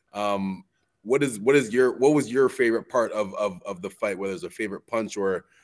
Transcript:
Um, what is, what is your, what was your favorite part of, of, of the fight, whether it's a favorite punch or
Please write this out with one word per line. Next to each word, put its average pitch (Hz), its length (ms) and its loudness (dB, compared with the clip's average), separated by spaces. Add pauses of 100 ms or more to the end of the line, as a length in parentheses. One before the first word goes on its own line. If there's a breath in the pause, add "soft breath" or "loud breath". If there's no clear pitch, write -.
(120)
Um, 98 520 -4 (380)
what 131 200 2
is, 120 180 -2
what 123 160 4
is 120 160 2
your, 123 240 4
what 131 180 6
was 123 160 2
your 127 200 4
favorite 113 400 0
part 113 220 2
of, 101 240 -2
of, 101 280 -2
of 95 160 -8
the 95 80 -8
fight, 98 300 -4
whether 98 160 -4
it's 85 80 -8
a 87 80 -10
favorite 101 360 -8
punch 110 300 -4
or 95 300 -2 (180)